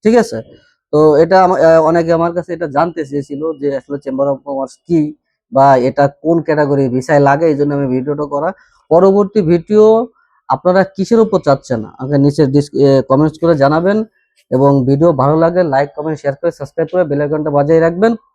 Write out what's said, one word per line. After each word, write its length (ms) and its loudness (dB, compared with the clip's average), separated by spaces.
ঠিক 120 2
আছে? 260 -2
তো 240 4
এটা 280 4
আমা-, 180 0
আহ, 220 4
অনেকে 300 0
আমার 200 -2
কাছে 200 -8
এটা 140 -8
জানতে 380 -4
চেয়েছিল 540 -8
যে 180 -4
আসলে 200 -10
Chamber 300 -4
of 80 -2
Commerce 400 -10
কি 280 -2
বা 260 4
এটা 300 0
কোন 340 -2
ক্যাটাগরি 480 0
ভিসায় 300 -2
লাগে, 260 2
এই 100 2
জন্য 180 -2
আমি 140 -4
ভিডিওটা 360 -4
করা। 300 -6
পরবর্তী 520 2
ভিডিও 680 2
আপনারা 360 0
কিসের 360 -2
উপর 260 0
চাচ্ছেন, 400 -2
আমাকে 320 -6
নিচে 280 2
ডিস-, 340 -2
এ, 220 4
কমেন্টস 380 0
করে 160 2
জানাবেন, 480 0
এবং 340 2
ভিডিও 280 2
ভালো 240 0
লাগে 260 0
লাইক, 320 -2
কমেন্ট, 240 -6
শেয়ার 160 -6
করে, 160 -4
সাবস্ক্রাইব 400 -8
করে 120 0
বেল 180 -2
আইকনটা 280 -4
বাজিয়ে 300 2
রাখবেন। 360 0